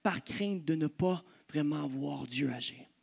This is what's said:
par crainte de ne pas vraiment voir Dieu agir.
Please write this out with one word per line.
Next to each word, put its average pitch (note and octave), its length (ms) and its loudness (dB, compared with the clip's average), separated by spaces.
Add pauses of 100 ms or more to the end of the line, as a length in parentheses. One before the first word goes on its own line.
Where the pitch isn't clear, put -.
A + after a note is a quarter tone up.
par F3+ 220 0
crainte G3+ 420 -2
de D#3+ 80 4
ne D#3 140 2
pas F3+ 360 2 (260)
vraiment D3+ 380 0
voir C3+ 380 -4
Dieu B2+ 260 0
agir. B2 320 -6 (200)